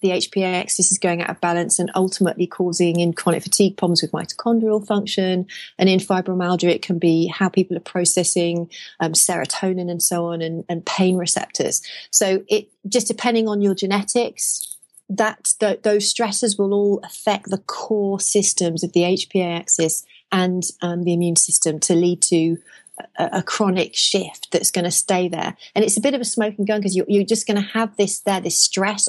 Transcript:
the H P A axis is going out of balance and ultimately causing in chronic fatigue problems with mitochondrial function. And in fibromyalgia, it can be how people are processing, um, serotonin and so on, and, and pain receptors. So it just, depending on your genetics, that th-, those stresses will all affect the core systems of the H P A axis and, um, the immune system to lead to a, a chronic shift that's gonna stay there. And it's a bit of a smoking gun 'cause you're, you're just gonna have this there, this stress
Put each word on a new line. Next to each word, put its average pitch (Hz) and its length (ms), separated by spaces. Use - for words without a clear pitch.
the 190 100
H 180 200
P 190 120
A 185 40
axis - 440
is 190 60
going 175 240
out - 80
of 180 100
balance 170 380
and - 160
ultimately 185 540
causing 175 520
in 170 140
chronic - 300
fatigue 196 340
problems 175 240
with - 100
mitochondrial 214 760
function. 196 600
And 185 100
in 190 120
fibromyalgia, 185 720
it - 120
can 175 160
be 165 300
how 190 200
people 185 300
are 170 40
processing, 170 880
um, 160 140
serotonin 180 800
and 226 100
so 170 240
on, 170 160
and, 165 260
and 165 180
pain 185 320
receptors. - 640
So 190 400
it 208 200
just, 220 200
depending 226 400
on 208 140
your 196 140
genetics, - 960
that 214 520
th-, 196 220
those 208 260
stresses 208 480
will 202 160
all 202 280
affect - 480
the 190 100
core 196 600
systems 180 640
of 170 80
the 175 140
H 185 240
P 196 100
A 180 60
axis 170 600
and, 185 300
um, 175 220
the 175 100
immune 170 240
system - 420
to - 160
lead 175 280
to 165 340
a, - 180
a 185 60
chronic 185 540
shift - 560
that's - 180
gonna 180 220
stay 180 380
there. 170 260
And 214 120
it's - 100
a 220 60
bit 269 120
of 269 60
a 233 60
smoking 214 400
gun 214 160
'cause 196 120
you're, 185 140
you're 202 160
just 220 240
gonna 202 140
have 220 340
this 196 240
there, 190 220
this - 180
stress 202 500